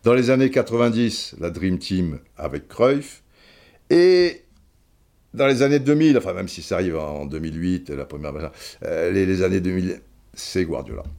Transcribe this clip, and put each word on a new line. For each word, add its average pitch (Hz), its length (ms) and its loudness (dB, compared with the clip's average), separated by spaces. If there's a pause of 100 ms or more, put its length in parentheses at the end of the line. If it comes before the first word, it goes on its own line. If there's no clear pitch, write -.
Dans 117 100 6
les 127 160 4
années 131 200 4
quatre-vingt-dix, 117 880 0
la 85 100 -4
Dream 87 300 -2
Team 87 400 -4 (180)
avec 71 300 -8
Cruyff. 139 560 0 (640)
Et 175 540 4 (920)
dans 139 140 2
les 135 160 4
années 143 160 4
deux 139 160 2
mille, 151 220 6
enfin, 92 160 -2
même 92 140 -6
si - 140 -14
ça 95 140 -4
arrive 85 220 -2
en 73 280 -8
deux 73 140 -8
mille 80 200 -8
huit, 90 300 -2
la 71 160 -8
première, 73 260 -12
machin, 76 200 -10 (320)
euh, 82 280 -2
les, 95 140 2
les 92 180 0
années 95 160 2
deux 90 140 -2
mille, 92 280 -4 (320)
c'est - 300 -4
Guardiola. 65 400 -8 (160)